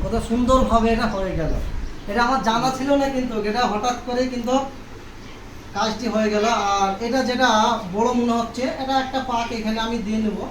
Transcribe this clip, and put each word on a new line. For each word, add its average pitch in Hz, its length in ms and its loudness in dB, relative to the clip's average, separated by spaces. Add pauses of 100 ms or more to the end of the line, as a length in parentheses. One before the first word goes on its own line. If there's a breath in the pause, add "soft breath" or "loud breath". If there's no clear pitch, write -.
কত 208 120 -2 (140)
সুন্দরভাবে 233 640 4
এটা 233 200 0
হয়ে 190 240 -2
গেল, 147 140 0 (560)
এটা 208 180 2
আমার 262 220 2
জানা 233 280 2
ছিল 262 120 -2 (120)
না 277 140 2
কিন্তু, 226 200 -2 (140)
এটা 226 120 0 (100)
হঠাৎ 240 260 0 (100)
করেই 254 260 0
কিন্তু 240 200 -2 (1200)
কাজটি 214 380 -2
হয়ে 214 200 2
গেল। 208 120 2 (300)
আর 196 140 2 (160)
এটা 262 140 0 (100)
যেটা 254 200 2 (460)
বড় 220 140 2 (100)
মনে 240 200 2
হচ্ছে, 233 240 -4 (180)
এটা 262 120 -2 (100)
একটা 262 160 -4 (100)
পাক 233 180 -2 (120)
এখানে 220 260 -2
আমি 233 200 -2
দিয়ে 214 200 0
নেব 196 120 -2 (140)